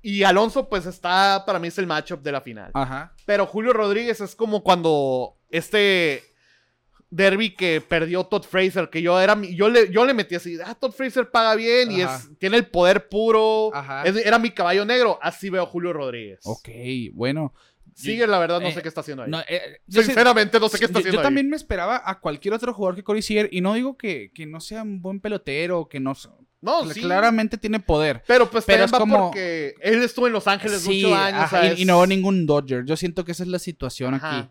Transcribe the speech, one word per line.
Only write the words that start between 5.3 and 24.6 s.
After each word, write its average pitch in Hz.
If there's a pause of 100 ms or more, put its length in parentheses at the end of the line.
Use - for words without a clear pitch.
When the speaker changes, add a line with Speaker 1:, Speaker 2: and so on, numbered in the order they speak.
Speaker 1:
este 170 (880)
derby 196
que 165
perdió 170
Todd 196
Fraser, 185
que 165
yo 175
era 196
mi, 196
yo 202
le, 226
yo 208
le 269
metí 196
así, 170
ah, 226
Todd 254
Fraser 254
paga 226
bien 233
y 185
Speaker 2:
Ajá. 135
Speaker 1:
es, 131
tiene 190
el 240
poder 185
puro. 220
Speaker 2:
Ajá. 139
Speaker 1:
Es, 190
era 220
mi 233
caballo 185
negro. 233
Así 175
veo 185
a -
Julio 175
Rodríguez. 120
Speaker 2:
Ok, - (440)
bueno. 135 (400)
Speaker 1:
Sigue, 226
la 202
verdad, 170
no 180
Speaker 2:
Eh, 160
Speaker 1:
sé 160
qué 165
está 160
haciendo 135
ahí. 135
Speaker 2:
no, 160
eh, -
yo 196
sé 220
Speaker 1:
Sinceramente, 226
no 214
sé 214
qué 233
está 202
Speaker 2:
yo, -
Speaker 1:
haciendo 185
Speaker 2:
yo 175
Speaker 1:
ahí. 151
Speaker 2:
también 277
me 302
esperaba 208
a 190
cualquier 165
otro 233
jugador 190
que 196
Corey 214
Seager, 208
y 180
no 190
digo 254
que, 139
que 160
no 156